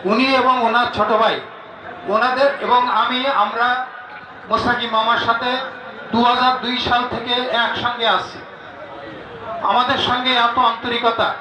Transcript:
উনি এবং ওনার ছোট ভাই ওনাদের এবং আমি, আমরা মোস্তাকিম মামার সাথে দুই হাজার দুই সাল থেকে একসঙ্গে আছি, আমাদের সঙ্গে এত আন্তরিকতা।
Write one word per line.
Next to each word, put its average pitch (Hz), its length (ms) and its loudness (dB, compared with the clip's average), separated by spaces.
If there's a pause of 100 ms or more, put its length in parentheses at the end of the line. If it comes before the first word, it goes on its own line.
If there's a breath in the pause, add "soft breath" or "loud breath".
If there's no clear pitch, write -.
উনি 226 200 2
এবং 254 380 4
ওনার 233 320 4
ছোট 214 140 2
ভাই 220 320 2 (680)
ওনাদের 254 420 2 (100)
এবং 247 280 4
আমি, 240 360 2 (100)
আমরা 247 520 0 (640)
মোস্তাকিম 233 420 0
মামার 220 280 2
সাথে 233 320 0 (640)
দুই 233 120 4
হাজার 254 360 4
দুই 247 180 -4
সাল 240 320 2
থেকে 233 300 -4
একসঙ্গে 233 680 -2
আছি, - 300 -2 (1200)
আমাদের 247 360 2
সঙ্গে 254 340 0
এত 240 260 2
আন্তরিকতা। 233 840 2